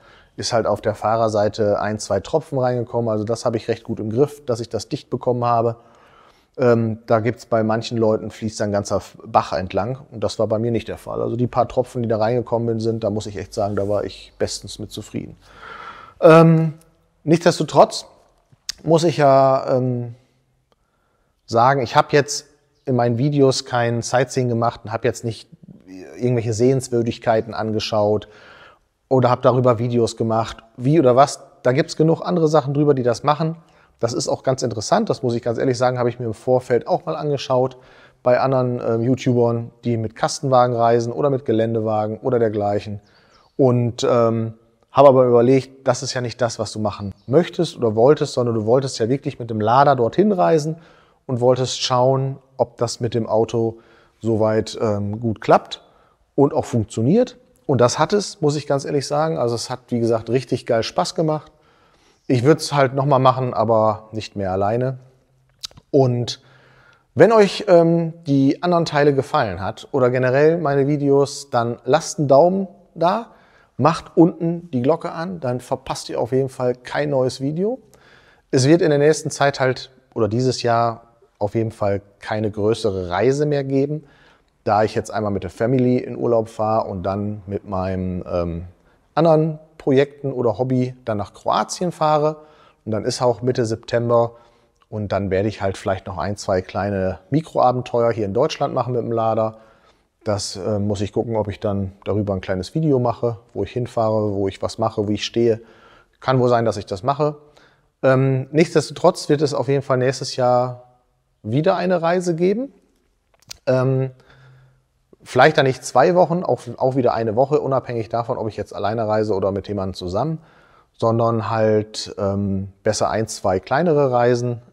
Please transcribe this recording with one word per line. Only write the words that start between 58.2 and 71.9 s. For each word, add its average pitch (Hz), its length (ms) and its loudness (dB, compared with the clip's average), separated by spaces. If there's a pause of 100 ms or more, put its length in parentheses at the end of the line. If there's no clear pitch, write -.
muss 147 160 0
ich 147 100 -8
ganz 139 200 -2
ehrlich 143 200 -4
sagen. 156 320 -2
Also 120 180 -2
es - 140 -8
hat, 127 100 -8 (100)
wie 123 100 -2
gesagt, 113 300 0
richtig 127 360 -2
geil 113 180 0
Spaß - 320 -4
gemacht. 156 360 -4 (800)
Ich 120 120 2
würd's 147 300 2
halt 135 200 2
noch 139 140 -2
mal 139 100 4
machen, 127 380 2
aber 110 560 2
nicht - 240 -10
mehr 98 160 -4
alleine. 120 480 -2 (880)
Und 123 520 2 (760)
wenn 180 160 8
euch, 214 360 4
ähm, 170 460 4 (120)
die 139 360 2
anderen 175 240 2
Teile 147 300 4
gefallen 120 460 -2
hat 98 320 -8
oder 127 180 2
generell 135 480 2
meine 143 260 0
Videos, 139 640 0
dann 120 360 -2
lasst 143 340 0